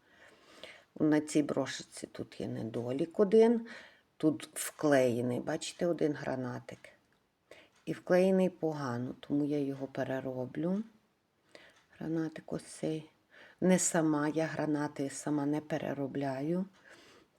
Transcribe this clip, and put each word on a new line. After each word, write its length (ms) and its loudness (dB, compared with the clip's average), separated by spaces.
На 220 6
цій 220 2
брошечці 640 -4
тут 340 -10
є 60 -4
недолік 720 -4
один. 480 6
Тут 360 0
вклеєний, 840 2
бачите, 460 -6
один 280 0
гранатик. 640 -6
І 80 -4
вклеєний 560 4
погано, 680 -4
тому 260 0
я 140 -2
його 280 -4
перероблю. 960 -4
Гранатик 540 -4
ось 100 -8
цей. 460 -6
Не 180 6
сама, 480 2
я 180 0
гранати 640 -2
сама 360 -2
не 160 0
переробляю. 1040 -4